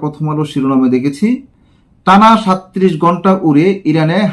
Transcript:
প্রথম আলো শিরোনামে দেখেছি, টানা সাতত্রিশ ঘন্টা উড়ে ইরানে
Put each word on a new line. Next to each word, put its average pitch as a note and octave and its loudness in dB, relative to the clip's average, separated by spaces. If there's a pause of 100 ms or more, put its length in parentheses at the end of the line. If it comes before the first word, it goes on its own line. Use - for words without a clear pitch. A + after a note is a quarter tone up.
প্রথম D3+ -8
আলো D3+ -4
শিরোনামে C3+ -2
দেখেছি, C#3 -2 (800)
টানা G3+ 6 (140)
সাতত্রিশ F#3 -2 (120)
ঘন্টা F3 2 (160)
উড়ে D3+ 2 (240)
ইরানে D#3+ 0 (140)